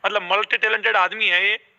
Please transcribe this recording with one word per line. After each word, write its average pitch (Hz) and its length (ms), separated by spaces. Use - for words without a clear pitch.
मतलब 202 260
मल्टी 214 240
टैलेंटेड 220 400
आदमी 196 320
है 180 160
ये 208 140